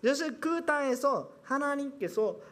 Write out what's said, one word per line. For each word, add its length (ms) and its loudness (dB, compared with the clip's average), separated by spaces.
요셉 360 2
그 240 0
땅에서 680 0
하나님께서 960 0